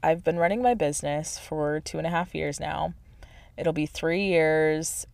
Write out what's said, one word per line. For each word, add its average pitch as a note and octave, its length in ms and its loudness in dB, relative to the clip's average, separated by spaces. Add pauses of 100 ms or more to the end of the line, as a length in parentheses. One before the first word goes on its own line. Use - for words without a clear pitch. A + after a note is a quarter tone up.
I've E3 200 2
been E3 140 2
running F#3+ 240 2
my B3 120 6
business D3 640 -2
for D3+ 400 -2
two - 180 -8
and D#3+ 80 -4
a E3 60 -4
half F3 240 -2
years D3+ 240 -4
now. D#3+ 340 -4 (640)
It'll E3 160 0
be D3+ 120 0
three E3+ 400 0
years D#3 880 2